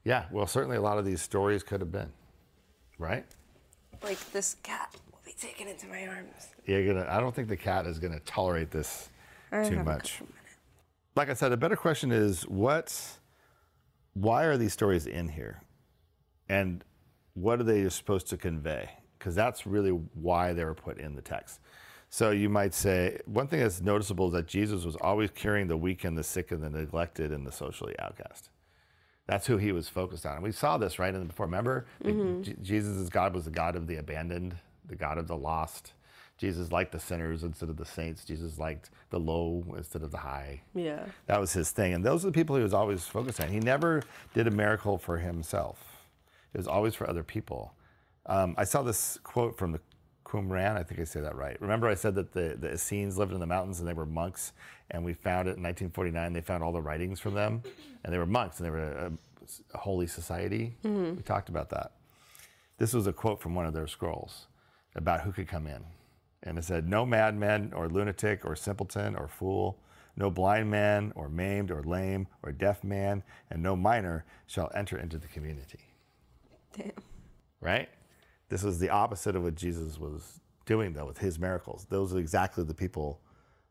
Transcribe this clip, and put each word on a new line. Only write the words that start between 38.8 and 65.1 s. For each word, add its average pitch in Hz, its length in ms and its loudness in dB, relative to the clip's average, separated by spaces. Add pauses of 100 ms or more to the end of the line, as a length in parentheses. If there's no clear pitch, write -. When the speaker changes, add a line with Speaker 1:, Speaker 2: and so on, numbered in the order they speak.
Speaker 1:
the 87 100 0
low 85 420 0 (140)
instead 82 260 -8
of 76 80 -6
the 76 80 -8
high. 69 440 -8 (120)
Speaker 2:
Yeah. 156 300 -4 (220)
Speaker 1:
That 104 120 6
was 95 140 2
his 85 180 2
thing. 92 220 4
And 90 120 2
those 165 200 4
are 196 40 2
the 165 40 0
people 156 240 4
he 127 60 6
was 101 120 4
always 101 300 4
focused 120 360 -2
on. 78 100 0
He 107 100 2
never 147 420 4 (320)
did 113 140 6
a - 20 4
miracle 104 480 4
for 85 200 -2
himself. 85 640 -2 (720)
It - 20 -4
was 92 100 -4
always 107 300 4
for - 120 -4
other 85 140 0
people. - 520 -8 (520)
Um, 95 320 2
I 101 60 4
saw 143 180 2
this - 400 0
quote 120 340 0
from 87 160 0
the 78 80 -4 (440)
Qumran. 98 520 0
I 92 60 -2
think 82 180 -8
I 82 40 0
say 80 160 -6
that 73 140 -6
right. 67 260 -8
Remember 113 280 2
I 104 60 6
said 98 220 2
that 95 160 -2
the, 82 260 -2
the 78 140 -2
Essenes 101 460 -2
lived 98 140 2
in 92 80 -2
the 85 60 -2
mountains 90 340 -2
and 85 80 -2
they 87 60 -4
were 80 120 -4
monks, 82 460 -4 (380)
and 85 140 -4
we 87 80 -2
found 92 360 0
it 92 80 -2
in 90 60 -8
nineteen 87 280 -4
forty-nine. 85 420 -2
They 85 80 -2
found 85 220 -2
all 82 80 0
the 85 120 -2
writings 82 360 -4
from 104 160 -4
them, 107 280 0 (420)
and 82 80 -2
they 90 60 2
were 85 80 2
monks, 104 320 2
and 87 80 -4
they 80 40 -2
were 80 120 -2
a, 76 300 -6 (640)
a - 40 -8
holy 92 280 -2
society. 95 800 -4
Speaker 2:
Mm-hmm. 185 320 0
Speaker 1:
We - 60 -10
talked 98 260 -2
about 80 220 -4
that. - 220 -6 (840)
This 113 140 2
was 113 160 4
a 90 40 0
quote 107 280 0
from 85 140 -4
one 87 120 0
of 78 80 -2
their 78 140 -2
scrolls - 580 -6 (480)
about 82 280 2